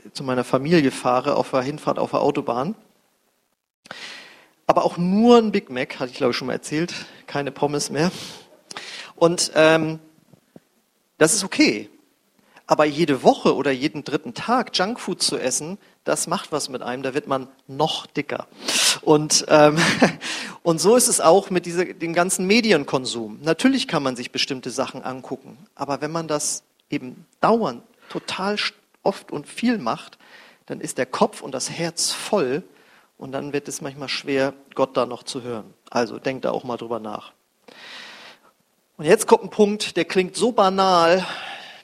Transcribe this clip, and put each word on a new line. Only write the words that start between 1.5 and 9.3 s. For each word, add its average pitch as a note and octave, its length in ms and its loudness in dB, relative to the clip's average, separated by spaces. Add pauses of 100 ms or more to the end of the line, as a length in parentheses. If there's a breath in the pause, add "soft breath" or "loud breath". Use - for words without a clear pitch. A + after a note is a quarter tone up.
der C3 120 0
Hinfahrt C#3+ 360 -4
auf - 120 -2
der C#3+ 100 0
Autobahn. C#3 540 -2 (2000 loud breath)
Aber - 120 2
auch - 100 -6
nur G#3+ 420 6
ein A3 140 2
Big G3+ 180 -4
Mac, B2+ 300 -6
hatte B2+ 100 -4
ich, B2 60 -16
glaub B2 160 2
ich, - 40 -4
schon C3 120 -6
mal A#2 60 -2
erzählt. D#3 380 -4 (360 loud breath)
Keine C#3+ 240 -6
Pommes D3 380 -2
mehr. D#3 200 0 (1040 loud breath)
Und, E3+ 400 2